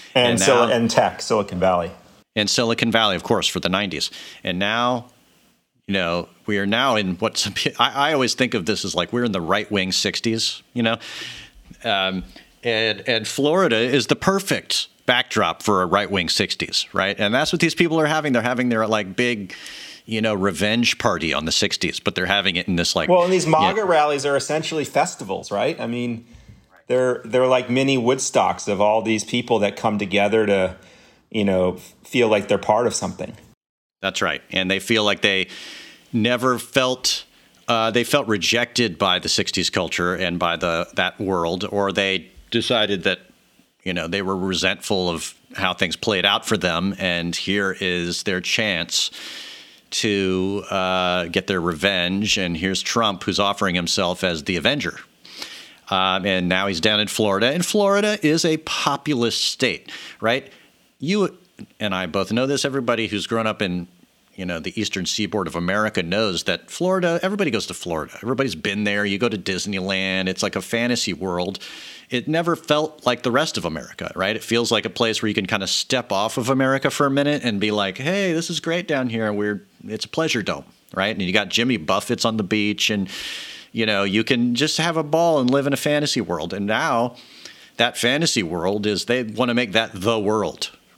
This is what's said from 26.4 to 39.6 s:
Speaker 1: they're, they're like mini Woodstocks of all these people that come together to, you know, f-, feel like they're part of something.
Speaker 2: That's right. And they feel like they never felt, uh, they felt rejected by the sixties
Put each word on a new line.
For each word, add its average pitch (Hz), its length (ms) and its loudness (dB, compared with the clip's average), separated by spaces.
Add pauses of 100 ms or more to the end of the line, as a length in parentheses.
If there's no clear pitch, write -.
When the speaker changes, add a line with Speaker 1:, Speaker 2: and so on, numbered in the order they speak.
Speaker 1:
they're, 127 380 2
they're 127 220 4
like 127 220 2
mini 131 280 4
Woodstocks 117 720 2
of 101 120 0
all 107 220 4
these 107 220 0
people 120 360 0
that 101 160 0
come 107 220 0
together 101 480 2
to, 95 300 2 (560)
you 110 120 0
know, 92 320 2
f-, - 180 -20 (100)
feel 120 240 2
like 104 200 2
they're 98 120 4
part 110 260 2
of 104 80 0
something. - 400 -6 (680)
Speaker 2:
That's 95 200 -2
right. 80 300 0
And 92 180 0
they 98 100 2
feel 107 240 2
like 101 180 2
they 95 260 2 (680)
never 120 460 2
felt, - 640 -2 (420)
uh, 113 220 2
they 117 140 4
felt 131 240 0
rejected 110 720 0
by 90 180 4
the 85 120 -4
sixties - 420 0